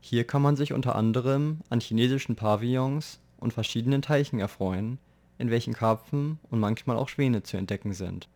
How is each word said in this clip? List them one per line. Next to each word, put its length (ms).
Hier 240
kann 180
man 140
sich 160
unter 240
anderem 640
an 100
chinesischen 540
Pavillons 840
und 140
verschiedenen 500
Teichen 380
erfreuen, 580
in 120
welchen 220
Karpfen 680
und 80
manchmal 380
auch 120
Schwäne 360
zu 120
entdecken 360
sind. 440